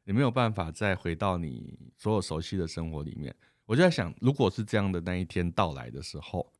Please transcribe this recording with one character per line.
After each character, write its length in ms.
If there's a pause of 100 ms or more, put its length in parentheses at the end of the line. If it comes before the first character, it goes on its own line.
你 80
没 100
有 80
办 220
法 200
再 240
回 180
到 240
你 400 (180)
所 180
有 60
熟 200
悉 160
的 100
生 240
活 140
里 120
面。 180 (320)
我 80
就 80
在 80
想， 300
如 100
果 200
是 120
这 140
样 160
的 80
那 160
一 80
天 280
到 200
来 180
的 120
时 180
候， 260 (140)